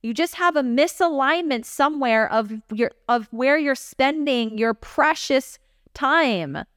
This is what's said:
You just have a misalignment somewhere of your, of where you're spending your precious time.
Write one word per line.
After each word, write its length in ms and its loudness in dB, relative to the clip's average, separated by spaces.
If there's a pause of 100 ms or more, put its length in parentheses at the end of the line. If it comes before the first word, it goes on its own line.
You 120 -4
just 220 -2
have 200 0
a 80 2
misalignment 1000 0
somewhere 680 0
of 220 0 (180)
your, 200 0 (180)
of 220 0
where 260 2
you're 180 0
spending 840 -2
your 160 0
precious 880 0 (340)
time. 720 0 (120)